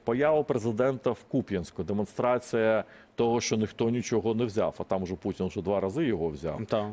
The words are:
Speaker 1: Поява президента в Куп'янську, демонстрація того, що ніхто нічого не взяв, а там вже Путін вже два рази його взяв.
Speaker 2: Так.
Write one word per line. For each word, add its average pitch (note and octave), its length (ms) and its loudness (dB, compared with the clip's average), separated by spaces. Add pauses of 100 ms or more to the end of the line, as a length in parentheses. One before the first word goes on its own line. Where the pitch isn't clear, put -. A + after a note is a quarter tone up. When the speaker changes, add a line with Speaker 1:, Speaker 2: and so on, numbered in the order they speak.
Speaker 1:
Поява D3 380 2
президента B2+ 680 0
в A2+ 120 -6
Куп'янську, G2 600 -4
демонстрація A2 1000 0 (300)
того, A#2 260 2
що A2+ 160 0
ніхто A2 340 0
нічого A2+ 440 0
не A2+ 100 0
взяв, G2+ 340 0
а - 60 -6
там F#2+ 180 -2
вже F2+ 120 -4
Путін F#2+ 320 -4
вже F#2 160 -4
два F#2+ 180 2
рази G2 240 0
його F2 240 0
взяв. D#2 380 -6
Speaker 2:
Так. G#2+ 260 0